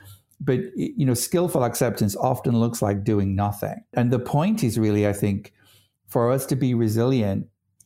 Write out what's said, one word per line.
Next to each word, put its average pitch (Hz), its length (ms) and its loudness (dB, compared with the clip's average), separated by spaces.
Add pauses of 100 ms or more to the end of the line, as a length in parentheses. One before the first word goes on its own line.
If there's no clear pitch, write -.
(420)
But, 135 180 0 (160)
y-, - 200 -4
you 147 80 0
know, 127 100 2
skillful 170 500 0
acceptance 110 500 0
often 123 460 0
looks 117 200 0
like 101 220 0
doing 101 320 0
nothing. 101 480 -4 (120)
And 120 180 2
the 123 80 0
point 180 420 0
is 117 160 0
really, 104 300 2
I 101 40 0
think, 101 400 -2 (540)
for 120 240 2
us 135 160 -2
to 139 100 0
be 127 160 0
resilient, 113 760 0 (380)